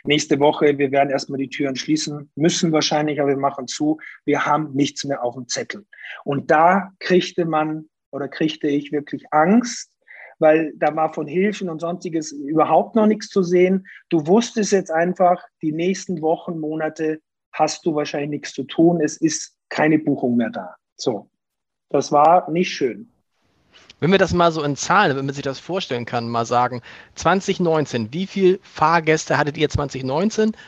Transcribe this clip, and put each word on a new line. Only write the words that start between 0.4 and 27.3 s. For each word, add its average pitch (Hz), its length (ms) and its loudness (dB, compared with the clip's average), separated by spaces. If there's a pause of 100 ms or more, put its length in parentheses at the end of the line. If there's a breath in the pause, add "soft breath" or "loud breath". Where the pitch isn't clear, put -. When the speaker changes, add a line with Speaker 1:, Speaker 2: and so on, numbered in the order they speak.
Speaker 1:
Woche, 147 360 4
wir 139 140 0
werden 139 200 2
erstmal 135 280 -4
die 135 100 -6
Türen 135 280 -4
schließen, 147 580 -6
müssen 165 380 2
wahrscheinlich, 151 480 0
aber 143 100 2
wir 139 80 0
machen 139 300 -4
zu, 151 300 -2 (260 loud breath)
wir 143 200 0
haben 147 300 0
nichts 143 300 -2
mehr 139 180 -6
auf 120 140 -4
dem 123 100 -12
Zettel.“ 110 400 -10 (380 loud breath)
Und 139 260 -4
da 180 480 4
kriegte 180 460 0
man 156 440 -2 (220)
oder 139 180 -8
kriegte - 380 -4
ich 143 260 -2
wirklich 147 380 -8
Angst, 202 640 2 (460 loud breath)
weil 156 360 4
da 151 180 0
war 156 200 0
von 156 120 -6
Hilfen 190 420 -2
und 156 120 -8
Sonstiges 165 500 -6
überhaupt 151 640 2
noch 214 120 4
nichts 214 220 0
zu 196 140 2
sehen. 180 460 2 (200 loud breath)
Du 160 180 0
wusstest 214 440 2
jetzt 190 220 0
einfach, 180 500 2 (200)
die 156 100 -2
nächsten 175 480 -4
Wochen, 165 400 -2
Monate 156 600 -6 (320)
hast - 340 -2
du 160 80 0
wahrscheinlich 147 360 -4
nichts 147 220 -10
zu 135 100 -8
tun. 165 380 2
Es 151 160 -2
ist - 400 -4 (120)
keine 151 300 2
Buchung 131 380 0
mehr 113 140 0
da. 92 260 -12 (180)
So. 107 340 -6 (600)
Das 139 240 -2
war 156 380 6
nicht 180 200 -2
schön. 110 400 -6 (880 soft breath)
Speaker 2:
Wenn 165 140 2
wir 196 60 6
das 165 140 2
mal 170 200 4
so 160 100 -4
in 143 140 -2
Zahlen, 180 400 2
wenn 135 100 -4
man 139 80 -6
sich 139 80 -8
das 139 160 -6
vorstellen 165 460 -6
kann, 117 240 -4
mal 117 160 -2
sagen, 120 380 0 (340 loud breath)
zwanzig 185 420 0